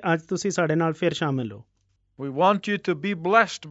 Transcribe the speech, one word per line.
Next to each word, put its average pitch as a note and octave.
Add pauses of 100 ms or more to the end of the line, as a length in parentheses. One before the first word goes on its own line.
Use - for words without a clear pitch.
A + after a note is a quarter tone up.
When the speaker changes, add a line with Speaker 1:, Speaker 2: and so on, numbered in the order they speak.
(140)
Speaker 1:
ਅੱਜ D#3+
ਤੁਸੀਂ F#3+
ਸਾਡੇ D#3+
ਨਾਲ E3
ਫਿਰ E3
ਸ਼ਾਮਿਲ C3
ਹੋ। G2+ (600)
Speaker 2:
We C#3 (100)
want G3
you G3+ (120)
to F3+ (100)
be G3+ (100)
blessed G3